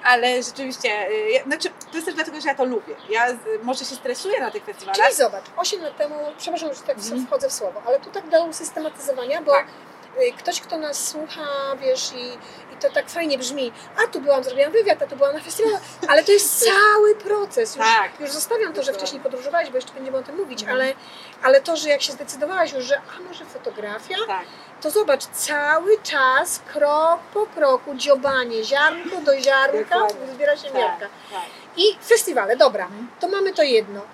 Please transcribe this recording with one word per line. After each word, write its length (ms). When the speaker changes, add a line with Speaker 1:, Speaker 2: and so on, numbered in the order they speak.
Speaker 1:
Ale 360
rzeczywiście, 680
y, 200
ja, 120
znaczy, 260
to 40
jest 120
też 80
dlatego, 260
że 80
ja 60
to 100
lubię. 300
Ja 240
z-, 40
może 220
się 100
stresuję 460
na 100
tych 140
festiwalach. 400
Speaker 2:
Czyli 120
zobacz, 280
osiem 260
lat 140
temu, 180
przepraszam, 360
że 60
tak 160
Speaker 1:
Mhm. 300
Speaker 2:
wchodzę 220
w 40
słowo, 340
ale 140
tu 100
tak 180
dla 160
usystematyzowania, 960
bo 100
Speaker 1:
Tak. 140
Speaker 2:
y, 160
ktoś, 220
kto 180
nas 300
słucha, 720
wiesz, 320
i, 120
i 60
to 100
tak 200
fajnie 280
brzmi: 340
„A 20
tu 140
byłam, 240
zrobiłam 280
wywiad, 300
a 40
tu 100
byłam 180
na 60
festiwalu”, 360
ale 160
to 80
jest 260
Speaker 1:
<laughs> 20
To 60
jest 120
Speaker 2:
cały 360
proces. 640
Już, 100
Speaker 1:
Tak. 340
Speaker 2:
już 100
zostawiam 420
to, 20
że 60
Speaker 1:
Dokładnie. 180
Speaker 2:
wcześniej 240
podróżowałaś, 480
bo 60
jeszcze 180
będziemy 240
o 40
tym 140
mówić, 260
Speaker 1:
Mhm. 180
Speaker 2:
ale, 120
ale 180
to, 160
że 120
jak 140
się 100
zdecydowałaś 600
już, 120
że: 120
„A 120
może 160
fotografia”, 720
Speaker 1:
Tak. 180
Speaker 2:
to 100
zobacz, 360
cały 760
czas, 580
krok 480
po 120
kroku, 480
dziobanie, 680
ziarnko 560
do 200
ziarnka, 580
Speaker 1:
Dokładnie. 360
Speaker 2:
zbiera 220
się 80
Speaker 1:
Tak, 100
Speaker 2:
miarka. 320
Speaker 1:
tak. 100
Speaker 2:
I 60
festiwale, 540
dobra, 280
Speaker 1:
Mhm. 240
Speaker 2:
to 80
mamy 240
to 100
jedno. 380